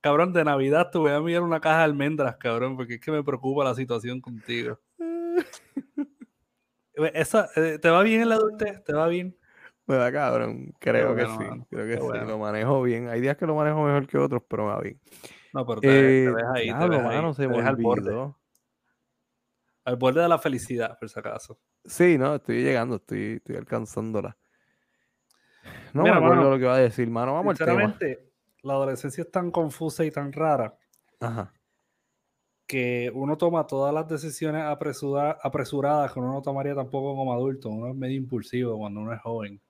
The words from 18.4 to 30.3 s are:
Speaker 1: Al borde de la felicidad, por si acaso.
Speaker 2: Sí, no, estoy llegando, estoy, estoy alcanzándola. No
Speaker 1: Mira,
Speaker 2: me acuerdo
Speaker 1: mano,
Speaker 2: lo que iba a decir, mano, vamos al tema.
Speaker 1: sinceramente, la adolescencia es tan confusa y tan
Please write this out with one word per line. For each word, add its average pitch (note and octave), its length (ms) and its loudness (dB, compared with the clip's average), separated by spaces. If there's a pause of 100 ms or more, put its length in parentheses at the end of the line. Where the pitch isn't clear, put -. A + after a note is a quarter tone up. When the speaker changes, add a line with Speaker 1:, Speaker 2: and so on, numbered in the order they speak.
Speaker 1:
Al B2 140 -2
borde C3 240 4
de E3+ 60 4
la E3+ 120 6
felicidad, A#2+ 580 -4
por A2+ 120 -12
si - 100 -12
acaso. A2 400 -12 (240)
Speaker 2:
Sí, F3 340 6
no, C#3 180 2
estoy B2 280 -2
llegando, B2+ 320 0
estoy, G#2 380 -6
estoy - 240 -12
alcanzándola. A2 800 -6 (1600)
No D3 100 2
Speaker 1:
Mira, F3+ 160 8
Speaker 2:
me D#3+ 60 6
acuerdo E3+ 160 8
Speaker 1:
mano, C#3 80 6
Speaker 2:
lo C3+ 80 4
que B2+ 60 0
iba B2+ 100 4
a C3 60 4
decir, A#2+ 320 4
mano, B2 240 -2
vamos F#3+ 160 0
al D3+ 140 0
tema. F3 160 4
Speaker 1:
sinceramente, G3+ 500 -4 (320)
la C#3 100 -4
adolescencia C3+ 500 -4
es E3 80 -10
tan F3+ 200 -2
confusa E3 520 -2
y D#3 60 0
tan C#3+ 240 -8